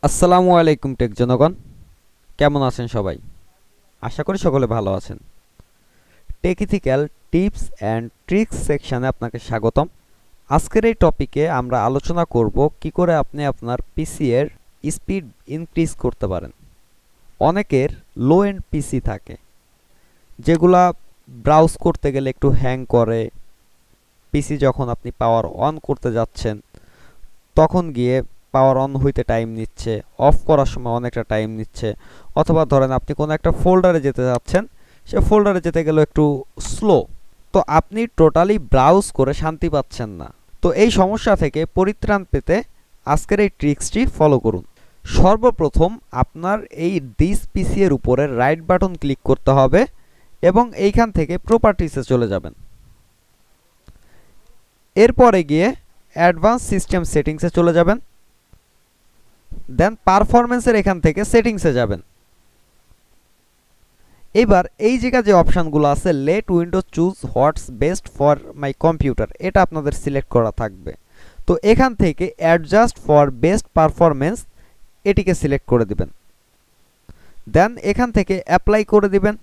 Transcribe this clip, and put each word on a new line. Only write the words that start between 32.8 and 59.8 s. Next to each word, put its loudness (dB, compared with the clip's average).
আপনি -8
কোনো -2
একটা 0
ফোল্ডারে 4
যেতে -2
যাচ্ছেন, -2
সে -2
ফোল্ডারে 2
যেতে -2
গেলেও 2
একটু 0
স্লো। 2
তো 6
আপনি -4
totally 4
ব্রাউজ 4
করে 0
শান্তি -4
পাচ্ছেন -6
না। -14
তো 2
এই 4
সমস্যা 2
থেকে -2
পরিত্রাণ 0
পেতে 0
আজকের 0
এই 0
ট্রিক্সটি -2
ফলো 4
করুন। -2
সর্বপ্রথম 4
আপনার -4
এই -2
this 2
পিসি -2
এর 2
উপরে 2
রাইট 2
বাটন 2
ক্লিক -4
করতে 2
হবে 4
এবং 4
এইখান 2
থেকে -2
প্রপার্টিসে 0
চলে 2
যাবেন। -6
এরপরে 6
গিয়ে 2
অ্যাডভান্স 2
সিস্টেম -2
সেটিংসে -2
চলে 2
যাবেন, 2
then 2